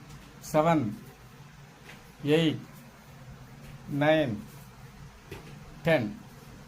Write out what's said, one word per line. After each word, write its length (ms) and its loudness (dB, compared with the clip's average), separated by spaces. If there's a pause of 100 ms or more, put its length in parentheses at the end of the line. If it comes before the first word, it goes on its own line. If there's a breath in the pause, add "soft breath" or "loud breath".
(420)
seven, 560 2 (1300)
eight, 320 6 (1300)
nine, 540 4 (1400)
ten. 340 2 (500)